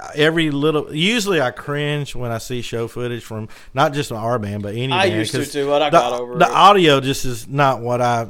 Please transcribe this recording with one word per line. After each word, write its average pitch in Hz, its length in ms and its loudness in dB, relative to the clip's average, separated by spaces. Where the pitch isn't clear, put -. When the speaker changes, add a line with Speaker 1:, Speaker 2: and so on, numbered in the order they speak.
Speaker 1:
every 160 380 2
little, 147 420 0
usually 190 460 0
I 123 100 0
cringe 147 640 -6
when 123 160 -6
I 113 80 -4
see 123 240 -8
show 117 260 -6
footage 120 360 -8
from 110 240 -10
not 143 180 2
just 143 200 -4
our 113 260 -2
band, 104 240 -6
but 101 140 -6
any 131 160 -4
Speaker 2:
I 190 160 2
Speaker 1:
band, 175 100 -2
Speaker 2:
used 156 140 -2
to, 131 60 -2
Speaker 1:
'cause 139 140 -6
Speaker 2:
too, 139 140 -2
but 143 160 2
I 147 80 0
Speaker 1:
the, 170 80 6
Speaker 2:
got 123 140 0
over 123 260 -6
Speaker 1:
the 175 80 6
Speaker 2:
it. - 60 2
Speaker 1:
audio 165 480 8
just 131 240 -2
is 120 240 -6
not 135 320 2
what 120 200 -2
I, 120 300 0